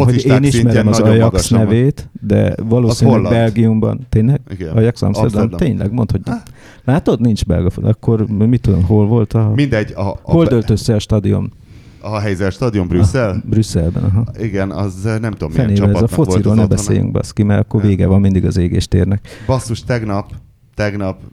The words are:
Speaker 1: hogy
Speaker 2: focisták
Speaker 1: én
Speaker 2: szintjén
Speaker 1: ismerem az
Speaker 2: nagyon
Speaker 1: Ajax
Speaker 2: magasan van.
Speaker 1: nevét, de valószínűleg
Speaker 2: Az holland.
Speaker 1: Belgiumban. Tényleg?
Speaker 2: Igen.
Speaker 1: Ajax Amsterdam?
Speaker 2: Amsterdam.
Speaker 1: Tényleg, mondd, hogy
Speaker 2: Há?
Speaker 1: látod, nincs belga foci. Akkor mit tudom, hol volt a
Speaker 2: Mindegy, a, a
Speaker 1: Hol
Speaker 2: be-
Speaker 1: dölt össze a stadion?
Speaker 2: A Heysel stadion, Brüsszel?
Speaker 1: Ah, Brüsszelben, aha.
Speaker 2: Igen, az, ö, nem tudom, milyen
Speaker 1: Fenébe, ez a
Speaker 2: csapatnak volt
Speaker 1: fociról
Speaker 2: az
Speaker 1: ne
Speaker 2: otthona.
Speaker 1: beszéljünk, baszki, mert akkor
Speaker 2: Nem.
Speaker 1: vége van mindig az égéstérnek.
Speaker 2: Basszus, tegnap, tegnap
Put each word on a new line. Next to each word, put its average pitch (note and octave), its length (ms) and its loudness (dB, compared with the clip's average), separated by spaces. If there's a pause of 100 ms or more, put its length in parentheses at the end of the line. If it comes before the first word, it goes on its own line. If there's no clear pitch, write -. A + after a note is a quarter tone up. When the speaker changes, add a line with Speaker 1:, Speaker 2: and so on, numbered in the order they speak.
Speaker 1:
hogy - 100 4
Speaker 2:
focisták C3 300 2
Speaker 1:
én C#3+ 60 2
Speaker 2:
szintjén A#2+ 200 2
Speaker 1:
ismerem A2+ 180 4
az A2 100 4
Speaker 2:
nagyon A2 160 4
Speaker 1:
Ajax A2+ 180 4
Speaker 2:
magasan F#2+ 260 0
van. A2 80 4
Speaker 1:
nevét, A#2+ 440 0 (100)
de G2+ 420 0
valószínűleg A2+ 580 2
Speaker 2:
Az F#2+ 60 0
holland. A#2 180 2
Speaker 1:
Belgiumban. A2 640 0
Tényleg? B2+ 320 2 (100)
Speaker 2:
Igen. F2+ 260 -8
Speaker 1:
Ajax A#2 260 2
Amsterdam? G#2 380 0
Speaker 2:
Amsterdam. A2+ 280 -2
Speaker 1:
Tényleg, G2 240 -2
mondd, A#2 180 -2
hogy F#2+ 140 -2
Speaker 2:
Há? A#3 180 -6 (420)
Speaker 1:
látod, C#3 360 0
nincs A2+ 240 0
belga F2 260 0
foci. - 180 -4
Akkor A2 400 0
mit A2 320 2
tudom, F2+ 220 2
hol G#2 240 2
volt A2 260 0
a A2 220 0
Speaker 2:
Mindegy, A2+ 420 -2
a, E2+ 40 -8 (100)
a - 120 -8
Speaker 1:
Hol E3 220 2
Speaker 2:
be- D3+ 60 2
Speaker 1:
dölt A#2 200 0
össze A2 240 0
a G#2 40 0
stadion? G2+ 540 -2 (480)
Speaker 2:
A G#2+ 180 -10
Heysel G2 320 -2
stadion, G2+ 380 -2
Brüsszel? G#2 420 0
Speaker 1:
Ah, F2+ 140 -4
Brüsszelben, F#2 600 -2
aha. G2 200 0 (160)
Speaker 2:
Igen, G2 300 -4
az, F#2+ 340 -6
ö, A2 140 -2
nem A2 140 -6
tudom, E2 200 -8
milyen C3 140 0
Speaker 1:
Fenébe, G2+ 180 2
ez G2 60 4
a - 20 2
Speaker 2:
csapatnak F#2+ 240 0
volt D#3 120 2
Speaker 1:
fociról F#2+ 240 2
Speaker 2:
az A2 40 2
Speaker 1:
ne A2+ 60 4
Speaker 2:
otthona. G2+ 200 2
Speaker 1:
beszéljünk, G2 300 0
baszki, G#2+ 300 -4
mert G#2 180 2
akkor G#2+ 200 -2
Speaker 2:
Nem. G2+ 80 2
Speaker 1:
vége F#2+ 180 2
van F#2+ 140 4
mindig F#2+ 240 2
az - 120 -2
égéstérnek. F2+ 720 0 (180)
Speaker 2:
Basszus, A#2 380 -4
tegnap, G#2+ 480 -6 (420)
tegnap G2+ 460 -4 (120)